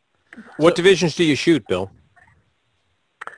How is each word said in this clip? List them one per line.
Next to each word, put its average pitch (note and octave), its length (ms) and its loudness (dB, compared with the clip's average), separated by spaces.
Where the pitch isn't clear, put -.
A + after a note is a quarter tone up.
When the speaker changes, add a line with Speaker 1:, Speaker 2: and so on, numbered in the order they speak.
Speaker 1:
What E3 180 2
Speaker 2:
So E3+ 60 -4
Speaker 1:
divisions F3 320 2
do F3 100 -2
you D3+ 100 0
shoot, D3 320 -2
Bill? F#2+ 240 -6